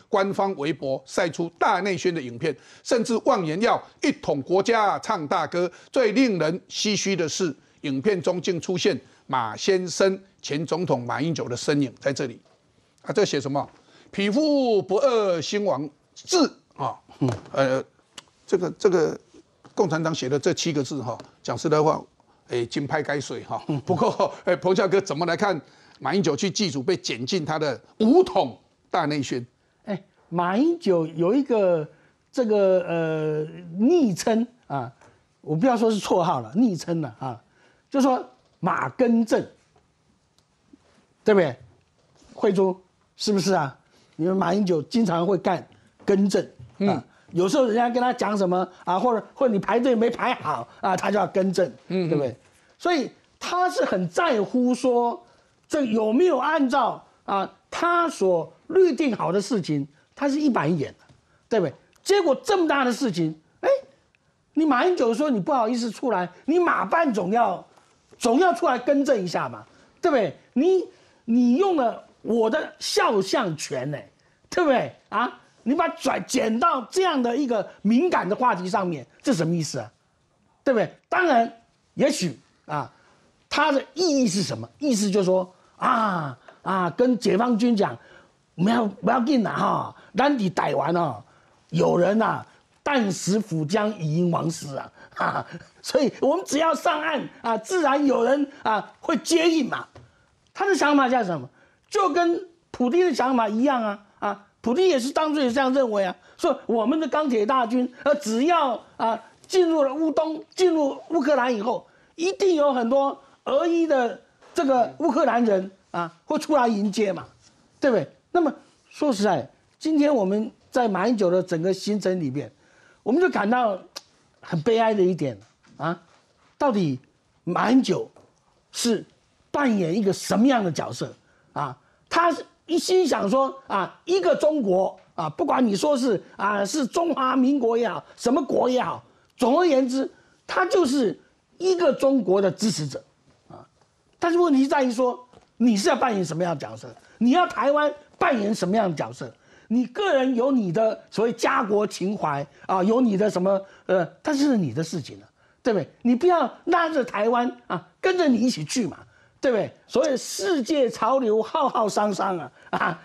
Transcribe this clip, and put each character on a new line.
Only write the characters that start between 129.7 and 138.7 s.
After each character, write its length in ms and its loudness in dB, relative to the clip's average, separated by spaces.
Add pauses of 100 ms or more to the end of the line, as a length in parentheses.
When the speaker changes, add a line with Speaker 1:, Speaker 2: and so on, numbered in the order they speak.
Speaker 2:
演 160 -2
一 80 0
个 80 2
什 280 -2
么 80 6
样 180 2
的 80 0
角 180 -6
色 240 -10 (380)
啊？ 240 -6 (320)
他 260 2 (320)
一 120 0
心 280 2
想 220 0
说 380 0
啊， 380 -4
一 160 0
个 160 4
中 260 2
国 360 0 (160)
啊， 140 -4
不 160 -4
管 220 2
你 100 2
说 200 2
是 260 0 (140)
啊， 280 -2
是 220 -2
中 280 -2
华 220 0
民 220 4
国 180 0
也 100 0
好， 160 -6 (140)
什 160 -2
么 100 2
国 260 0
也 140 0